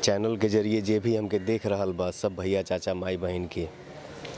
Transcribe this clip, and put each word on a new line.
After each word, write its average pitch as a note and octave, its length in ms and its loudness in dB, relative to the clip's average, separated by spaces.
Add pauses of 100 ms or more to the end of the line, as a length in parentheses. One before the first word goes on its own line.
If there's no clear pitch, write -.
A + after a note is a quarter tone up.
चैनल G#2+ 340 2
के G#2+ 120 4
जरिए G#2+ 320 4
जे G#2+ 180 4
भी A#2 160 2
हमके G#2 240 0
देख G#2 260 0
रहल G2 260 0
बा, F2+ 200 0
सब G2 240 -2
भैया, F#2+ 260 2
चाचा, F#2 320 -2
माई, F#2 240 -2
बहन F2+ 280 -2
के E2 220 -4 (720)